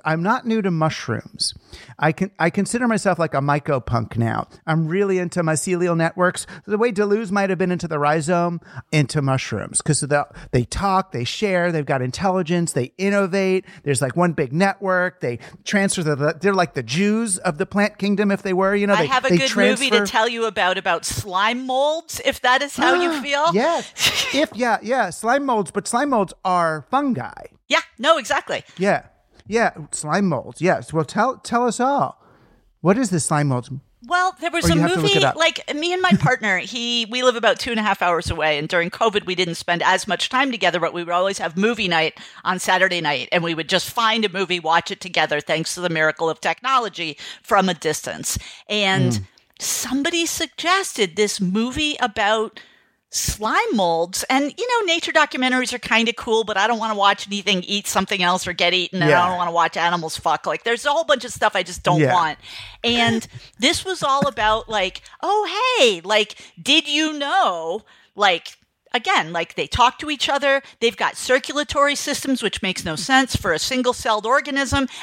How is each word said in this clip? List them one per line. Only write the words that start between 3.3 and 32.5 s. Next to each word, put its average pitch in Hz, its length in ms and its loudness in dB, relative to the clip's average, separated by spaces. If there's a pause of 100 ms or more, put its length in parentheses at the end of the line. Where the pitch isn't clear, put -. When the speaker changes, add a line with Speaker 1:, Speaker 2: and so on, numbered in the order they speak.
Speaker 1:
a 135 60 0
mycopunk 135 800 -2
now. 110 300 0 (180)
I'm 160 200 0
really 190 320 0
into 180 240 -2
mycelial 170 540 0
networks, 175 500 0 (200)
the 208 100 -2
way 233 160 2
Deleuze 202 380 0
might 196 180 0
have 185 100 0
been 180 140 0
into 170 160 -4
the 156 100 -2
rhizome, 165 600 2 (320)
into 151 300 2
mushrooms, 131 580 -2
'cause 151 200 0
they, 143 220 0 (300)
they 123 120 2
talk, 190 480 0
they 123 120 -4
share, 175 480 0
they've 151 140 -2
got 135 160 0
intelligence, 175 720 0
they 127 260 -2
innovate. 190 680 2 (200)
There's, 143 180 0
like, 131 120 -2
one 175 200 4
big 135 180 -2
network. 185 680 0
They 120 160 -4 (260)
transfer 196 380 0
the, 147 120 0
the, 147 240 0
they're 196 160 2
like 180 200 2
the 135 80 -2
Jews 202 560 0
of 170 180 -2
the 185 100 -2
plant 208 300 0
kingdom, 202 340 0
if 196 120 -2
they 196 100 -2
were. 190 240 2
You 202 120 0
know, 202 60 4
Speaker 2:
I 214 80 4
Speaker 1:
they, - 40 0
Speaker 2:
have 254 180 2
a - 60 2
Speaker 1:
they 175 80 4
Speaker 2:
good 262 100 2
Speaker 1:
transfer - 380 2
Speaker 2:
movie 226 120 4
to 208 80 0
tell 226 220 2
you 233 160 -4
about, 190 320 0
about 185 300 -2
slime 214 600 -2
molds, 302 600 -2
if - 160 -2
that 254 180 4
is 277 160 -6
how 254 160 4
you 339 300 0
Speaker 1:
<gasps> - 0 -
Speaker 2:
feel. 285 320 0
Speaker 1:
Yes. 269 600 0 (160)
Speaker 2:
<laughs> - 40 -4
Speaker 1:
If, 294 200 2
yeah, 226 280 0
yeah, 226 260 0
slime 254 380 -2
molds, 214 240 0
but - 180 -6
slime 240 220 0
molds 202 240 0 (100)
are 170 460 0
fungi. 247 420 -2 (360)
Speaker 2:
Yeah, 311 120 2 (180)
no, 302 200 4
exactly. 269 440 -4 (140)
Speaker 1:
Yeah, 180 300 0 (400)
yeah, 208 240 2 (200)
slime 175 380 0
molds. 127 320 -4
Yes. 147 320 0
Well, 156 140 0
tell, 233 320 0
tell 240 280 -2
us 233 140 -2
all. 269 420 0 (600)